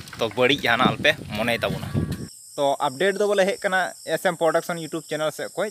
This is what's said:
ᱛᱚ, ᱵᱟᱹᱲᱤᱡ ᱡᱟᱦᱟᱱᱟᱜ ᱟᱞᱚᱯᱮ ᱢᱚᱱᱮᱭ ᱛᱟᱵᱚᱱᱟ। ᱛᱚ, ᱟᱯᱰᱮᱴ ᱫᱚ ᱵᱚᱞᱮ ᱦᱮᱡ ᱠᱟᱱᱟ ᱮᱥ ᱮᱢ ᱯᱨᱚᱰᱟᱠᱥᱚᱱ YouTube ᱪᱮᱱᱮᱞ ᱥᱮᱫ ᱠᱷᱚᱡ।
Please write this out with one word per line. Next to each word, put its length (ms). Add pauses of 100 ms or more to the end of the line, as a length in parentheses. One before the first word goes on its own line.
(180)
ᱛᱚ, 120
ᱵᱟᱹᱲᱤᱡ 320
ᱡᱟᱦᱟᱱᱟᱜ 260
ᱟᱞᱚᱯᱮ 240 (180)
ᱢᱚᱱᱮᱭ 280
ᱛᱟᱵᱚᱱᱟ। 300 (680)
ᱛᱚ, 240
ᱟᱯᱰᱮᱴ 400
ᱫᱚ 80
ᱵᱚᱞᱮ 180
ᱦᱮᱡ 140
ᱠᱟᱱᱟ 340 (140)
ᱮᱥ 200
ᱮᱢ 100
ᱯᱨᱚᱰᱟᱠᱥᱚᱱ 420
YouTube 280
ᱪᱮᱱᱮᱞ 260
ᱥᱮᱫ 180
ᱠᱷᱚᱡ। 200